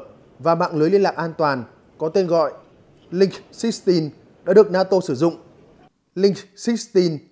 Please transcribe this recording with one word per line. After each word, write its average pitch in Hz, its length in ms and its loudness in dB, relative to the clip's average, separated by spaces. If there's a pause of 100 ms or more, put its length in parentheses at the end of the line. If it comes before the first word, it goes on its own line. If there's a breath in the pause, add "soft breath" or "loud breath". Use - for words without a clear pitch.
(380)
và 165 160 0
mạng 170 220 -2
lưới 151 140 2
liên 202 120 4
lạc 180 140 0
an 165 220 -6
toàn 139 260 -2 (340)
có 156 100 -4
tên 185 180 0
gọi 160 260 0 (580)
Link 185 220 0 (200)
sixteen 175 580 -2 (340)
đã 180 100 -2
được 202 160 6
nato 185 300 0
sử 156 140 -4
dụng. 160 220 0 (800)
Link 190 220 2 (200)
sixteen 180 640 -2 (140)